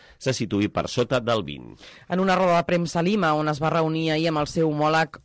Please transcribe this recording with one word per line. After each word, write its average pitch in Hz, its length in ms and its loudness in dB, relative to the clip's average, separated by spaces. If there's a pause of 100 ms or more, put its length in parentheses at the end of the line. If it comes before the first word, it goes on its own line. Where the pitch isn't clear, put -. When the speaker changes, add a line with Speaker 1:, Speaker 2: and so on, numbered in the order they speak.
(140)
Speaker 1:
se - 160 -6
situï 104 400 0
per - 160 -4
sota 123 320 -2
del 113 240 -2
vint. 65 300 -12 (340)
Speaker 2:
En 185 160 -2
una 190 160 2
roda 175 220 4
de 170 80 -2
premsa 175 320 0
a - 20 2
Lima, 180 320 2
on 151 160 0
es 147 80 -2
va 156 140 0
reunir 160 400 0
ahir 160 180 0
amb 151 140 0
el - 20 -6
seu 160 240 0
homòleg 156 540 0